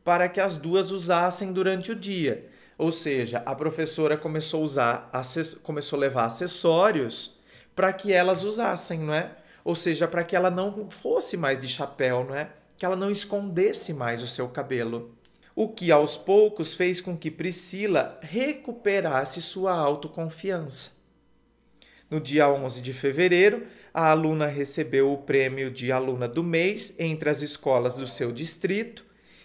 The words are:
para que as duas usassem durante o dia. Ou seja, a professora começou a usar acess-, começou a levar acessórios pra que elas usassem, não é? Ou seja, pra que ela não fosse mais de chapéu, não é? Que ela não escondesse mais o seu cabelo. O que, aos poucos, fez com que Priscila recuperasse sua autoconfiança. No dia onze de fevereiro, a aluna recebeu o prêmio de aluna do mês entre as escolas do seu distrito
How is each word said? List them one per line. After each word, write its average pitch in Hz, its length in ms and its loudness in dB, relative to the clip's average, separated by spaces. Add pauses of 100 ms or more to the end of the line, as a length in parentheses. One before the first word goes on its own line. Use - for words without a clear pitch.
para 175 240 4
que 185 140 -2
as 185 160 0
duas 170 340 0
usassem 180 600 0
durante 185 380 0
o 233 40 -6
dia. 180 540 -4 (280)
Ou 160 140 0
seja, 120 540 -2
a 135 80 -4
professora 156 640 0
começou 156 440 -4
a - 20 0
usar 135 480 0
acess-, 151 440 -2
começou 147 420 -6
a - 20 -2
levar 123 260 2
acessórios 165 1120 0 (380)
pra 185 180 2
que 196 200 -2
elas 180 300 4
usassem, 202 560 -2
não 151 140 -2
é? 160 220 -2 (280)
Ou 170 120 0
seja, 165 320 2
pra 170 160 -2
que 175 120 -2
ela 180 140 4
não 202 400 -4
fosse - 480 -2
mais 135 240 0
de 131 60 -8
chapéu, 127 560 -2
não 131 100 -8
é? 147 160 -6 (280)
Que - 80 -4
ela 185 100 0
não 196 160 -2
escondesse 202 840 0
mais 120 300 -4
o 123 40 -8
seu 123 220 -4
cabelo. 120 680 -6 (380)
O 214 140 0
que, 180 240 0
aos 147 260 6
poucos, 208 560 4
fez 180 280 0
com 180 140 -8
que 160 140 -6
Priscila 180 920 -2
recuperasse 196 1200 -2
sua 185 320 -2
autoconfiança. 156 1200 -4 (1120)
No 156 100 -2
dia 143 300 4
onze 131 320 -2
de 127 120 -8
fevereiro, 180 720 4 (260)
a 160 160 4
aluna 156 380 4
recebeu 139 640 0
o 143 60 -2
prêmio 135 520 0
de 123 220 -4
aluna 127 360 0
do 151 140 -2
mês 175 560 -2
entre 156 320 -2
as 143 120 0
escolas 127 560 0
do 135 100 -6
seu 123 240 -4
distrito 185 720 -4 (400)